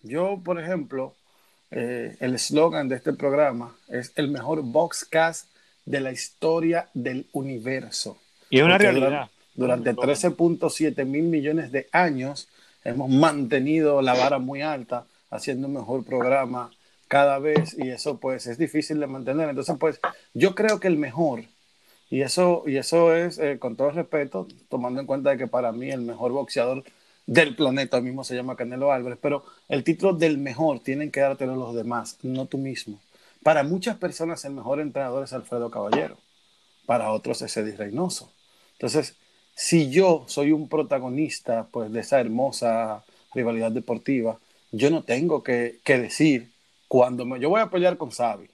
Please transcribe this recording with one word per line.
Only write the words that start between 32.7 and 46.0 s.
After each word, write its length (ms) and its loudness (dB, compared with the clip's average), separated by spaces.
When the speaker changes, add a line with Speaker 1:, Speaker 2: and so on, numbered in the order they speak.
Speaker 1:
Para 220 6
muchas 320 -2
personas 480 -6
el 80 -10
mejor 280 -4
entrenador 440 -4
es 80 -14
Alfredo 380 -6
Caballero, 480 -2
para 240 0
otros 320 -4
es 140 -8
Eddie 200 -4
Reynoso. 560 -6
Entonces, 440 -2
si 360 2
yo 380 6
soy 240 2
un 160 0
protagonista, 1040 -2
pues, 220 -6
de 80 -4
esa 200 2
hermosa 840 -2
rivalidad 380 0
deportiva, 680 -2
yo 180 4
no 140 0
tengo 380 0
que, 420 -2
que 140 4
decir 540 2